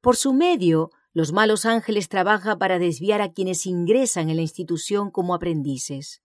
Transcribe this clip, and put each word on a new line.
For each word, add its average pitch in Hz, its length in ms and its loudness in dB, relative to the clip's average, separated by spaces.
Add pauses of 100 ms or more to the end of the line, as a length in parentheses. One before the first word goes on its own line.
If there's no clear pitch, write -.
Por 240 160 4
su 269 160 0
medio, 202 600 2 (200)
los 160 200 -2
malos 214 340 2
ángeles 220 420 0
trabajan 196 500 0
para 185 200 0
desviar 175 420 0
a 190 120 -2
quienes 185 340 -4
ingresan 180 640 2
en 160 60 0
la 165 60 0
institución 180 680 -4
como 180 240 -2
aprendices. 143 920 -6